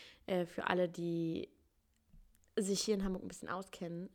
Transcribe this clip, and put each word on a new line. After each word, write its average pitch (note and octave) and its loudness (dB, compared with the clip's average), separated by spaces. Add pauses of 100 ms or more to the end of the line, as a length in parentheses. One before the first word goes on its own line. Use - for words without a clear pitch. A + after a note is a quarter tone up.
(260)
Äh, F3+ 2
für - -4
alle, F3+ 4
die E3+ 0 (1080)
sich G3 2
hier G#3+ 4
in F#3+ 2
Hamburg F#3 0
ein - -8
bisschen - -8
auskennen, F3+ -6